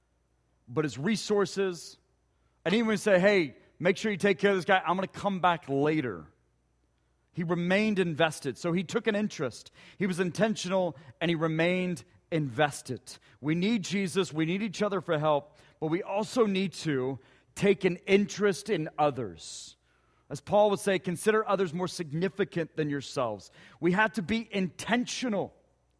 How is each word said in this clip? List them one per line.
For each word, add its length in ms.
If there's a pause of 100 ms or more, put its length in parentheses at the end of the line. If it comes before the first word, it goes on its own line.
(680)
but 160
his 140
resources. 1000 (680)
And 100
even 220
say, 220
"Hey, 360 (240)
Make 180
sure 140
you 60
take 220
care 120
of 40
this 100
guy. 200
I'm 100
gonna 120
come 320
back 300
later." 560 (1080)
He 100
remained 560
invested. 580
So 140
he 120
took 220
an 100
interest. 560 (260)
He 100
was 120
intentional, 800 (240)
and 80
he 60
remained 680 (280)
invested. 880 (200)
We 140
need 300
Jesus. 500
We 120
need 180
each 180
other 200
for 180
help, 360 (240)
but 80
we 140
also 460
need 260
to 460 (340)
take 320
an 120 (100)
interest 600
in 280
others. 800 (540)
As 120
Paul 300
would 80
say, 200
"Consider 480
others 260
more 140
significant 880
than 140
yourselves." 600 (280)
We 120
have 220
to 80
be 300
intentional 1040 (440)